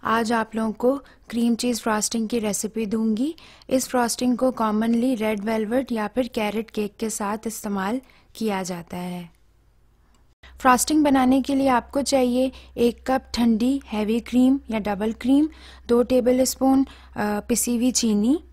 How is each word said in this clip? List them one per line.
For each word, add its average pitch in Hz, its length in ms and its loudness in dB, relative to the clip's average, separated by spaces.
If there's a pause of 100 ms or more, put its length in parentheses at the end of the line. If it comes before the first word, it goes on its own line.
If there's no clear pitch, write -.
आज 226 280 0
आप 220 240 -2
लोगों 220 160 -2
को 254 300 0 (280)
क्रीम 233 260 0
चीज़ 240 260 -2
फ्रॉस्टिंग 214 480 -2
की 240 100 -2
रेसिपी 214 460 -4
दूंगी। 220 500 -2 (340)
इस 254 180 0
फ्रॉस्टिंग 247 500 0
को 254 140 2
commonly 233 680 0
रेड 214 240 -2
वेलवेट 226 480 -2
या 214 160 -2
फिर 247 200 -2
कैरेट 214 420 -4
केक 208 300 -6
के 220 100 -4
साथ 214 280 -6 (100)
इस्तेमाल 208 540 -4 (340)
किया 202 280 -2
जाता 175 340 -10
है। 180 320 -10 (1300)
फ्रॉस्टिंग 277 440 4
बनाने 269 380 4
के 277 140 -2
लिए 269 120 2
आपको 254 340 0
चाहिए 254 500 0 (260)
एक 233 300 0
कप 262 260 -2
ठंडी 240 520 2
हैवी 214 340 -2
क्रीम 254 400 2 (120)
या 220 80 -2
डबल 208 340 -4
क्रीम, 277 360 2 (380)
दो 240 160 4
टेबल 254 400 4
स्पून, 269 400 2
अ, 262 40 -2 (300)
पिसी 208 580 -2
हुई 240 160 2
चीनी 226 600 2